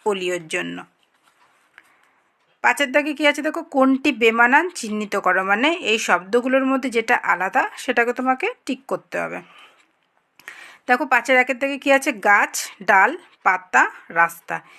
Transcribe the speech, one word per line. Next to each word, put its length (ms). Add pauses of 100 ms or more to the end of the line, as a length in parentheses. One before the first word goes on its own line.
পোলিওর 440
জন্য। 380 (1800)
পাঁচের 300
দাগে 220
কী 140
আছে 140
দেখো, 220
কোনটি 480
বেমানান 580
চিহ্নিত 460
করো, 280
মানে 280
এই 280
শব্দগুলোর 640
মধ্যে 240
যেটা 260
আলাদা 640
সেটাকে 360
তোমাকে 400 (120)
টিক 200
করতে 340
হবে। 220 (1500)
দেখো, 180
পাঁচের 320
একের 220
দাগে 180
কী 140
আছে, 200
গাছ, 600 (120)
ডাল, 340 (260)
পাতা, 480 (180)
রাস্তা। 520 (180)